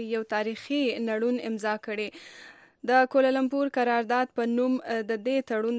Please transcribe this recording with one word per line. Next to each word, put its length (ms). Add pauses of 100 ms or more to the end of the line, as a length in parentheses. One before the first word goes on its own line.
(140)
یو 100
تاریخي 600 (240)
نړون 400
امضا 280 (120)
کړی. 220 (800)
د 140 (100)
کولالمپور 600
قرارداد 640
په 140
نوم، 260
اه، 240
د 240
دې 240
تړون 300